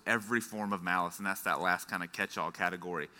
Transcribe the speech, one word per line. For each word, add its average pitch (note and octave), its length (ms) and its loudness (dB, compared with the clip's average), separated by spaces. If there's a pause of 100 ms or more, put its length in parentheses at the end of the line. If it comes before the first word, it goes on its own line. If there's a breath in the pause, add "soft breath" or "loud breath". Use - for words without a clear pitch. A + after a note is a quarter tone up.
every A2+ 340 2
form G#2+ 320 -2
of F#2 100 0
malice. F2 360 2
And G2+ 80 -4
that's G2 160 -2
that E2 180 2
last F2+ 280 2
kind F#2 140 -2
of E2+ 100 -8
catch-all F2+ 400 -2
category. F2 560 -2 (120)